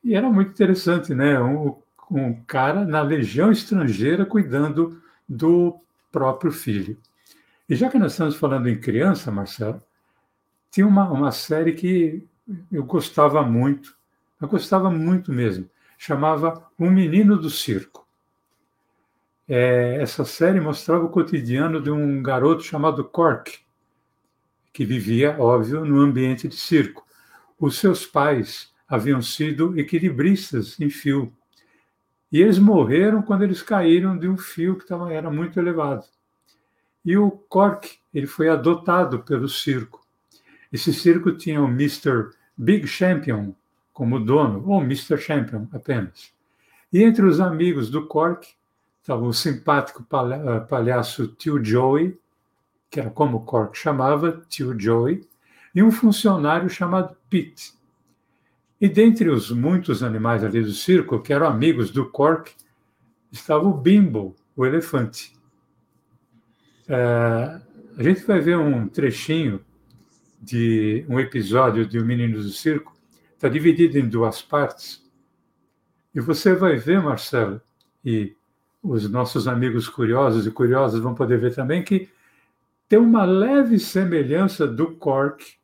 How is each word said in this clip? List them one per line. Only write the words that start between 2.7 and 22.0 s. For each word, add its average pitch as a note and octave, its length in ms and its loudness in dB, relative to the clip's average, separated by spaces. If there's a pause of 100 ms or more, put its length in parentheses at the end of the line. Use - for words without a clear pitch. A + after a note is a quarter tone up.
na D#3 160 -2
legião C#3+ 500 0
estrangeira D#3+ 720 0
cuidando D#3 760 -2 (260)
do E3+ 520 2 (320)
próprio C3+ 400 -2
filho. G2+ 460 -6 (720)
E - 80 -2
já A#3+ 140 0
que B3 100 2
nós E3+ 140 2
estamos D3+ 220 -2
falando C3+ 320 -2
em A2+ 120 -2
criança, C3 520 0
Marcelo, G#2 500 -8 (920)
tinha G3+ 160 2
uma, G3 240 4
uma C#3 200 0
série D#3+ 420 -2
que F3 520 -2 (460)
eu D3 120 -4
gostava D3 600 0
muito, B2+ 520 0 (460)
eu D3 60 -8
gostava F#3+ 420 0
muito F3 420 -2
mesmo, G#2+ 380 -2 (280)
chamava D#3 680 -2 (140)
O E3+ 100 2
Menino F#3+ 480 4
do D#3 120 -4
Circo. - 580 -8 (1400)
É, B2 540 2
essa C#3 240 -4
série F#3 340 0
mostrava D#3+ 460 -2
o E3 40 -4
cotidiano D#3 720 -2
de C#3+ 100 -4
um C#3+ 320 -2